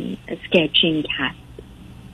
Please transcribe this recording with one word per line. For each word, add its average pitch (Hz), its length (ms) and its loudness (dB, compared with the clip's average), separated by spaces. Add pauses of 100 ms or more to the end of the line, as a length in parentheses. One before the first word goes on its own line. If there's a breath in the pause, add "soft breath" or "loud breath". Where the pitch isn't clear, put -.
(280)
اسکچینگ 160 800 2 (120)
هست. 135 180 -2 (800)